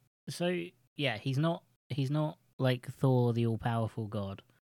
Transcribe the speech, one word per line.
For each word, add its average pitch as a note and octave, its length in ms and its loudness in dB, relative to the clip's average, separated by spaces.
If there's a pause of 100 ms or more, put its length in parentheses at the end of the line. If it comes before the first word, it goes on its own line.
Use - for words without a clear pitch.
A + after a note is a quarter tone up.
(300)
so F3 280 -2 (380)
yeah, C3 220 0
he's C3 200 -2
not, E3+ 260 0 (260)
he's C3 200 -2
not D3+ 280 0 (200)
like B2+ 300 0
Thor, B2+ 460 4
the A#2 140 2
all-powerful A2+ 600 -2
god G2 340 -6 (380)